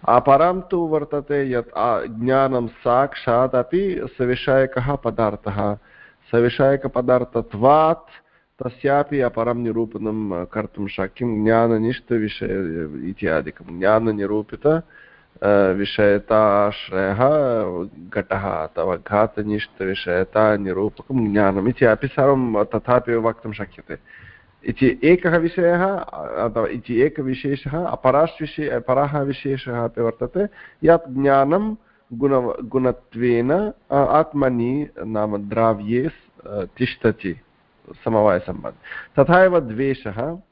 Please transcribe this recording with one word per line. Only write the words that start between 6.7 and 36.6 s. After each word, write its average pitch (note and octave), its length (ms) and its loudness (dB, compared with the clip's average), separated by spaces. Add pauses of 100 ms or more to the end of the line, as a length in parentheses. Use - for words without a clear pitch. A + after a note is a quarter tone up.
तस्यापि C#3+ 560 -2
अपरं A#2+ 340 -2
निरूपणं A2 920 -4
कर्तुं G2+ 420 -8
शक्यं, G#2+ 560 -4
ज्ञाननिष्ठविषय G#2+ 1700 -2
इत्यादिकं। E2+ 720 -6
ज्ञाननिरूपित, G#2+ 880 0
अ, D#3+ 140 2 (920)
विषयताश्रयः G2+ 1600 2 (800)
घटः G#2 280 -4
अथवा F2 580 -4
घातनिष्ठविषयतानिरूपकं G#2 2500 -2
ज्ञानम् G2 340 2
इति B2+ 180 2
अपि A2+ 220 2
सर्वं C3 560 2
तथापि A#2+ 520 0
वक्तुं A2+ 360 -2
शक्यते। F#2+ 440 -14 (680)
इति A#2+ 380 0
एकः F3 340 4
विषयः, F3 600 0
अथवा G2+ 720 -4
इति A#2+ 300 -2
एकविशेषः, C#3+ 840 -4
अपराश्विशे-, D3 840 0
अपरः C3+ 500 -2
विशेषः C3+ 640 -4
अपि A#2 180 -6
वर्तते, B2 460 -2 (400)
यत् E3 240 4
ज्ञानं C#3 640 2 (380)
गुण-, B2 500 0
गुणत्वेन, B2+ 1080 0 (200)
अ, C#3 40 0
आत्मनि C#3 920 0 (180)
नाम G#2 440 -4
द्रव्ये, A2+ 560 0
अ, G#2 600 -8 (120)